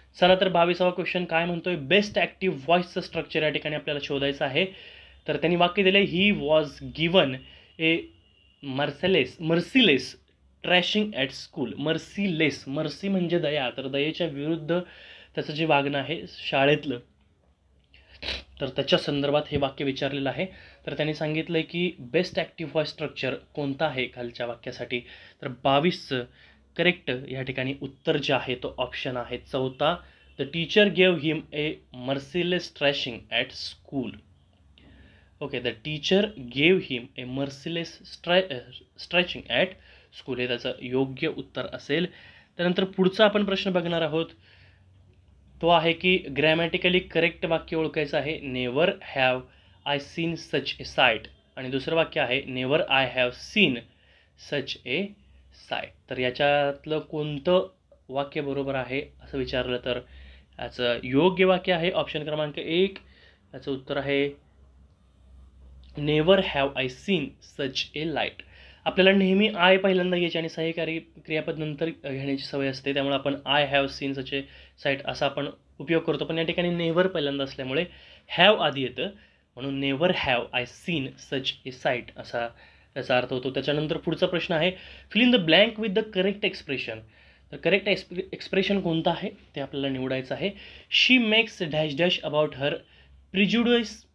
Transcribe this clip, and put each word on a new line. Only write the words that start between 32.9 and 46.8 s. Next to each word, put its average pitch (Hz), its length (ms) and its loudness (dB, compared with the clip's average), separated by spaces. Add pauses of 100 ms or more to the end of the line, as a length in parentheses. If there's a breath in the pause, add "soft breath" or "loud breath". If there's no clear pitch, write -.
at 135 100 -4
school." - 580 -8 (1300 soft breath)
ओके, 135 180 -6
"The 123 120 -2 (160)
teacher 185 400 2 (300)
gave 165 200 6 (140)
him 120 100 -6 (180)
a 127 60 -12 (120)
merciless 165 520 -6 (140)
stra-, 185 500 0
अ, 127 40 -8 (400)
stretching - 540 -2
at 143 160 4 (520 soft breath)
school." 127 180 -8
हे 123 100 -2
त्याचं 123 340 -4
योग्य 131 460 -2
उत्तर 135 460 -8
असेल. 170 380 -2 (460 loud breath)
त्यानंतर 180 260 2
पुढचा 190 420 4
आपण 208 180 4
प्रश्न 196 280 -2
बघणार 170 300 0
आहोत, 160 240 0 (1400 soft breath)
तो 165 60 2
आहे 170 260 6
की 185 240 2
ग्रॅमॅटिकली 165 840 2